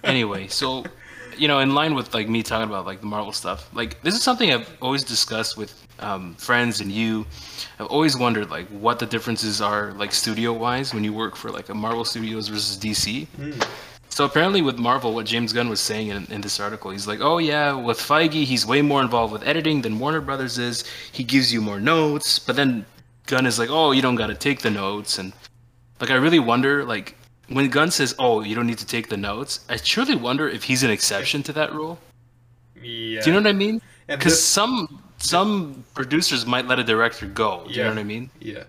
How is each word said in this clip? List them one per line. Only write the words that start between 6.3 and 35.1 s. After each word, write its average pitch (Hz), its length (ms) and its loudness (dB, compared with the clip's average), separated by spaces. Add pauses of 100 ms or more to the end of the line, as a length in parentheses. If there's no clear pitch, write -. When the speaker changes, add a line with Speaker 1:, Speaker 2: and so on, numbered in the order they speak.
Speaker 1:
friends 120 460 0
and 98 100 -4
you. 110 340 -2 (540)
I've 107 80 -8
always 147 280 2
wondered, 107 360 0
like, 87 160 -8
what 110 320 0
the 120 80 -2
differences 110 520 -2
are, 104 340 0
like, 101 200 -4
studio-wise 117 800 -2
when 107 100 -2
you 107 100 -2
work 113 220 -4
for, 110 140 -12
like, - 200 -10
a 104 40 -8
Marvel 113 320 -2
Studios 110 420 -4
versus 104 300 -4
D 107 160 -4
C. 120 320 -2 (120)
Speaker 2:
Hmm. 143 160 -10 (560)
Speaker 1:
So 143 160 2
apparently 175 360 4
with 131 160 2
Marvel, 120 380 2
what 110 100 -4
James 113 280 0
Gunn 120 160 2
was 104 100 -2
saying 107 300 -2
in, 101 160 -6
in - 160 -8
this 101 180 -6
article, 101 320 -6
he's 101 160 -8
like, 104 140 -4
"Oh 156 160 4
yeah, 147 340 2
with 120 260 -2
Feige, 156 460 2
he's 127 220 2
way 131 160 4
more 143 200 4
involved 117 300 2
with 107 160 -8
editing 156 360 2
than 107 160 -2
Warner 151 200 0
Brothers 135 400 -4
is. 120 240 -2 (300)
He 127 100 -6
gives 123 300 4
you 113 80 2
more 101 180 -2
notes." 151 580 2
But - 200 -2
then 127 280 2 (420)
Gunn 131 180 2
is 117 120 2
like, 117 120 0
"Oh, 151 240 6
you 131 80 6
don't 127 140 4
gotta 107 200 -2
take 139 280 0
the 117 60 2
notes." 101 480 -4
And, 95 140 -8 (680)
like, 123 100 0
I 131 40 6
really 156 240 6
wonder, 131 440 4
like, 110 320 -6 (320)
when 135 220 2
Gunn 147 200 4
says, 139 300 0
"Oh, 117 220 4
you 104 120 -4
don't 120 140 0
need 113 120 -2
to 104 60 -10
take 117 220 -4
the 110 80 -4
notes," 104 540 -6
I 120 80 -2
truly 262 400 2
wonder 131 320 0
if - 160 -6
he's 131 180 2
an 123 80 4
exception 101 520 0
to 143 100 -8
that 151 200 0
rule. 160 240 -8 (760)
Speaker 2:
Yeah. 113 460 -8
Speaker 1:
Do 151 80 4
you 170 40 6
know 202 80 6
what 214 60 4
I 202 60 4
mean? 208 280 0 (280)
Speaker 2:
And 143 100 -4
Speaker 1:
'Cause 165 140 6
Speaker 2:
this 160 120 4
Speaker 1:
some, 214 560 0 (180)